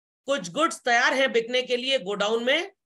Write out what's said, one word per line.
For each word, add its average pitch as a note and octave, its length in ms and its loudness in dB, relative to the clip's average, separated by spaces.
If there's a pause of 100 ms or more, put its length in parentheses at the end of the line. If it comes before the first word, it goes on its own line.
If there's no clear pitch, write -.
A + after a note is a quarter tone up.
(260)
कुछ A3+ 240 -2
गुड्स - 300 0
तैयार B3+ 340 2
हैं C4 180 2
बिकने A#3 300 0
के B3+ 140 -2
लिए, C4 220 -2
गोडाउन G#3 460 -2
में D#4 280 0 (140)